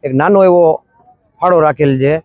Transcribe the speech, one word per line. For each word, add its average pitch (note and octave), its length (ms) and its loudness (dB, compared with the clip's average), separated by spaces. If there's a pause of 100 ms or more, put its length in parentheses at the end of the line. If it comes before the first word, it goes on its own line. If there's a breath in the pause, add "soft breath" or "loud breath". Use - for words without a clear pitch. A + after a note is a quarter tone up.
એક C3+ 100 -8
નાનો F#3+ 300 2
એવો F3 380 0 (580)
ફાળો F3 200 0
રાખેલ D3 380 -2
છે D3 260 -4